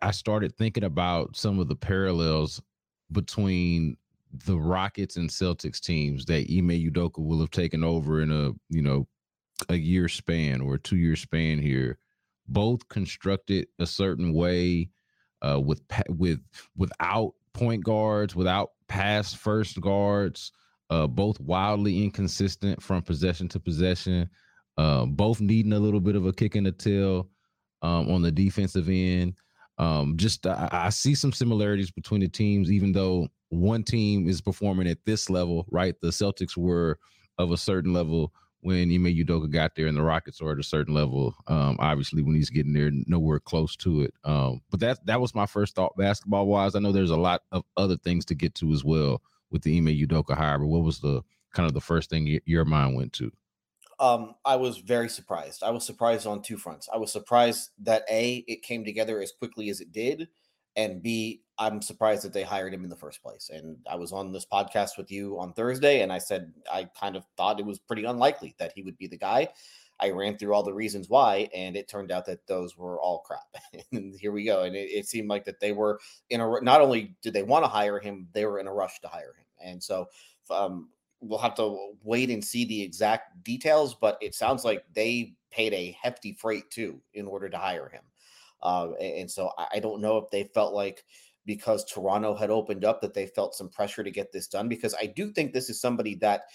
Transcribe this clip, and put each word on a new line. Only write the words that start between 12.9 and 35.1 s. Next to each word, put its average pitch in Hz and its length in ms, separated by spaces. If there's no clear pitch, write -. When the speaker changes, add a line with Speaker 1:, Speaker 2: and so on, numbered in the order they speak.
Speaker 1:
a 85 80
certain 87 480
way, 87 560
uh, 69 200
with 73 260
pa-, - 200
with, 85 300
without 95 600
point 113 300
guards, 107 520
without 92 360
pass 101 440
first 107 480
guards, 101 720
uh, 80 140
both 98 340
wildly 98 640
inconsistent 98 800
from 90 220
possession 87 440
to 90 120
possession, 87 680
uh, 71 260
both 101 340
needing 107 340
a 104 60
little 104 200
bit 98 160
of 92 100
a 92 80
kick 107 220
in 101 80
the 95 80
tail, 98 580
um, 85 260
on 87 140
the 85 80
defensive 95 580
end. 90 460
Um, 78 400
just 98 300
I, 87 240
I 90 180
see 139 240
some 139 180
similarities 104 600
between 101 300
the 92 60
teams, 101 440
even 98 200
though 92 360
one 101 340
team 104 440
is 90 140
performing 95 460
at 82 180
this 107 240